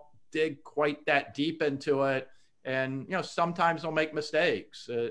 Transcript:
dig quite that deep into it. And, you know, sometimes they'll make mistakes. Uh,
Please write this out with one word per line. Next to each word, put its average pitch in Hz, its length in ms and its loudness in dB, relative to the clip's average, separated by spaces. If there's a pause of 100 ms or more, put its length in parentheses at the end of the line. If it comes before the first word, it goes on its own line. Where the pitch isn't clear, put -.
(320)
dig 156 320 -2
quite 147 420 0
that 139 280 2
deep 160 280 -2
into 139 420 0
it. 131 240 0 (380)
And, 131 420 -2
you 185 80 -4
know, 175 60 0
sometimes 170 640 2
they'll 160 80 -4
make 156 220 2
mistakes. 151 760 0
Uh, 117 220 -2